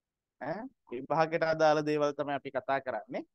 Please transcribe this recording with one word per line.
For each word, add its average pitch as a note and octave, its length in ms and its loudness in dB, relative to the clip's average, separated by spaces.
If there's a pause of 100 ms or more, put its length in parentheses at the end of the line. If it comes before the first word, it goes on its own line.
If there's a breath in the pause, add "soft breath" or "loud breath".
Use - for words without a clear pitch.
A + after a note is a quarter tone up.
(400)
ඈ, E3 220 -6 (260)
විභාගයට D#3+ 560 0
අදාළ D#3 380 4
දේවල් D3 300 2
තමයි C#3+ 220 -4
අපි C3+ 160 -6
කතා C3+ 300 -2
කරන්නේ. B2+ 440 -8 (100)